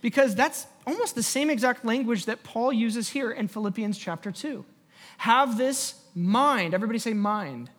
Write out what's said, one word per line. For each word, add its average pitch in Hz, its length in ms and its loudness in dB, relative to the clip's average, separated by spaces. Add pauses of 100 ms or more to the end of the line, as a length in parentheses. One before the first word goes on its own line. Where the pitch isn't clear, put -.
because 233 340 4
that's 269 320 0 (180)
almost 403 300 -2
the 240 80 -2
same 285 260 0
exact 247 360 0
language 233 400 0
that 214 180 -6
Paul 240 300 -2
uses 226 380 -2
here 262 200 -4
in 214 160 -4
Philippians 208 500 -4
chapter 185 360 -8
two. - 320 -10 (540)
"Have 240 380 4
this 262 380 0 (180)
mind," 196 640 2
everybody 220 240 0
say 226 140 -4
mind 202 680 -2